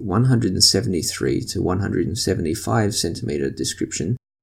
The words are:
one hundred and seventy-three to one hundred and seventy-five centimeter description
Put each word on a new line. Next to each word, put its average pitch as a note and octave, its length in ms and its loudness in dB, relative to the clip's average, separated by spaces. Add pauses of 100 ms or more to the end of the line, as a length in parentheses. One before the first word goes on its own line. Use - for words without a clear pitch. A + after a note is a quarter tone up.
one G#2 220 2
hundred A#2 280 2
and F#2+ 120 4
seventy-three - 760 2
to F#2 200 -4
one F2+ 180 0
hundred F2+ 260 0
and G#2 120 -4
seventy-five G2+ 760 0
centimeter D2 540 -2
description - 680 -4 (260)